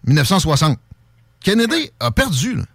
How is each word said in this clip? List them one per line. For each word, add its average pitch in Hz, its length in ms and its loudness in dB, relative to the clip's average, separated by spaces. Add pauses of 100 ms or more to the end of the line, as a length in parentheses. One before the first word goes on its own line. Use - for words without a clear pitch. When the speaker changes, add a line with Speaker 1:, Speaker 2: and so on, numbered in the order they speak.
Speaker 1:
mille 135 80 4
neuf 147 100 2
cent 185 140 2
soixante. 151 400 0 (640)
Kennedy 226 320 2
Speaker 2:
Ouais. 311 240 -4
Speaker 1:
a 120 100 -2
perdu, 208 460 -2
là. 123 80 -4 (120)